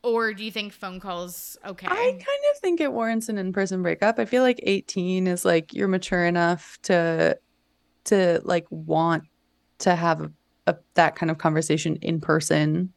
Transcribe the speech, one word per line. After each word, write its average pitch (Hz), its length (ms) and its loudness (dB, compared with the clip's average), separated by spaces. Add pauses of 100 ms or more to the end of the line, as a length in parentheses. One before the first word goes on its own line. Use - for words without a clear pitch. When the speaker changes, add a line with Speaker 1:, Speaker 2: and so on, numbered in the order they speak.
Speaker 1:
Or 226 280 0
do 202 120 -10
you 220 80 -8
think 208 200 -8
phone 185 280 -12
calls 180 680 -12
okay? 190 220 -10
Speaker 2:
I 359 60 -2 (180)
kind 539 60 -10 (340)
of 571 80 -4
think 349 200 -2
it 285 120 0
warrants 226 360 -2
an 214 80 -4
in-person 190 460 -2
breakup. 202 380 0
I 220 60 0
feel 254 180 4
like 247 180 2
eighteen 185 640 0
is, 180 180 -2
like, 170 300 2
you're 196 140 0
mature 185 360 0
enough 175 580 0
to, 165 540 2 (680)
to, 185 400 4
like, 170 260 0
want 160 540 0 (540)
to 175 180 2
have 165 260 0
a, 156 80 -10 (380)
a, 165 80 0 (180)
that 160 220 4
kind 165 140 -2
of 160 80 -4
conversation 156 580 0
in 165 240 -2
person. 156 760 0